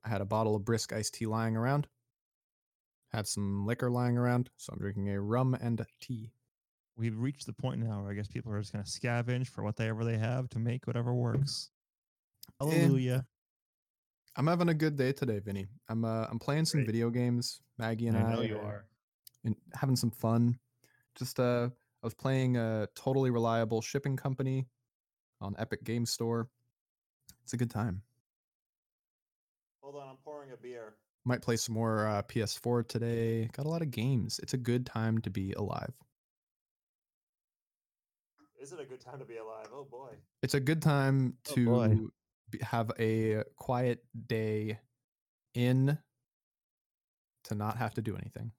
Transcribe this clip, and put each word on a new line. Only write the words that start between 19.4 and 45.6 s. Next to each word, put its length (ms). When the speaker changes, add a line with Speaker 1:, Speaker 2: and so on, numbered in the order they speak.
Speaker 1:
in, 120
having 240
some 140
fun. 480
Just, 260
uh, 300
I 40
was 60
playing 460
a 360
Totally 360
Reliable 500
Shipping 360
Company 500
on 180
Epic 260
Game 200
Store. 440
It's 80
a 40
good 140
time. 320
Speaker 2:
Hold 140
on, 120
I'm 80
pouring 360
a 40
beer. 400
Speaker 1:
Might 160
play 160
some 180
more, 320
uh, 160
P 200
S 140
four 260
today. 680
Got 120
a 60
lot 100
of 100
games. 520
It's 100
a 60
good 260
time 380
to 80
be 220
alive. 420
Speaker 2:
Is 120
it 80
a 40
good 160
time 180
to 60
be 140
alive? 340
Oh, 120
boy. 260
Speaker 1:
It's 120
a 60
good 220
time 520
Speaker 2:
Oh, 60
Speaker 1:
to 120
Speaker 2:
boy. 320
Speaker 1:
be, 120
have 360
a 440
quiet 480
day 540
in 420